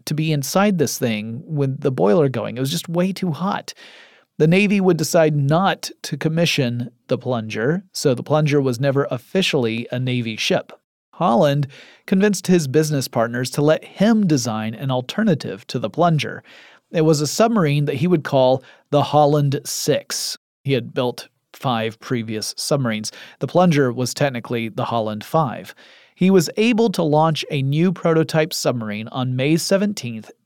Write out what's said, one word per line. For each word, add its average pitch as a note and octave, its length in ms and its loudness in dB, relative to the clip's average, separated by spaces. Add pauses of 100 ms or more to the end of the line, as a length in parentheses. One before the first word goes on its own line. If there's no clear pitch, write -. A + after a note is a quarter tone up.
to D3+ 100 -4
be D#3 180 -2
inside F#3 460 0
this C3+ 200 -2
thing A2+ 480 -4
with C#3 340 -4
the C#3 100 0
boiler E3 380 2
going. A2 300 -6
It - 20 -6
was C3+ 100 -2
just E3+ 200 -8
way F3+ 220 -2
too F#3 200 -4
hot. F3 400 -6 (640)
The D3+ 100 4
Navy G3 340 4
would F#3 180 4
decide D#3 360 2
not D3+ 560 0 (120)
to - 160 -8
commission C#3+ 720 0 (180)
the B2+ 100 0
Plunger, A#2+ 760 -2
so C3 220 0
the A2+ 80 -6
Plunger D3 380 2
was B2+ 200 -2
never C#3 300 0
officially B2 800 -2
a B2+ 80 -4
Navy B2 380 -2
ship. - 360 -2 (420)
Holland D#3 520 2 (400)
convinced G3+ 400 2
his F3 220 4
business D3+ 400 0
partners A#2+ 420 -2
to D3 120 -2
let D#3 220 4
him G#3+ 420 2
design A2+ 480 0
an C3+ 160 -6
alternative B2+ 800 -2
to C3+ 100 -6
the A2+ 120 -4
Plunger. D3+ 520 0 (500)
It E3 100 0
was D#3 180 4
a D3+ 60 0
submarine D#3+ 580 2
that C#3+ 120 -2
he D3 120 0
would E3+ 160 2
call C3 400 2 (260)
the C#3+ 120 2
Holland C#3+ 640 2
Six. - 720 -4 (260)
He C#3 80 -2
had A#2+ 220 -4
built B2 340 -4 (240)
five A2+ 480 -4
previous A2 560 -6
submarines. A2 560 -2 (280)
The C#3 60 -4
Plunger D3 460 4
was B2 220 -4
technically A#2+ 560 -4
the A#2+ 160 -6
Holland G#2+ 360 -4
Five. A2 520 -4 (420)
He F#3 140 2
was F#3+ 260 4
able A3+ 340 2
to F3 120 -4
launch D#3 480 2
a C#3 120 -2
new D#3 300 2
prototype D#3+ 600 0
submarine A2 560 -4
on B2+ 280 -4
May C#3+ 200 2
seventeenth, E3 760 -4 (140)